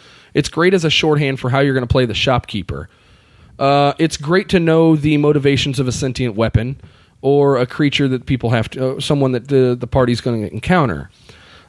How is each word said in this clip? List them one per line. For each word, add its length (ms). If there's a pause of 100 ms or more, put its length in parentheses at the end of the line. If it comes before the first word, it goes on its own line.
(340)
It's 160
great 240
as 100
a 60
shorthand 500
for 100
how 120
you're 120
gonna 140
play 180
the 80
shopkeeper. 760 (680)
Uh, 380
it's 200
great 320
to 100
know 360
the 220
motivations 640
of 80
a 40
sentient 440
weapon 440 (420)
or 360
a 80
creature 420
that 200
people 240
have 180
to, 280
uh, 20
someone 320
that 160
the, 320
the 80
party's 340
gonna 260
encounter. 600 (600)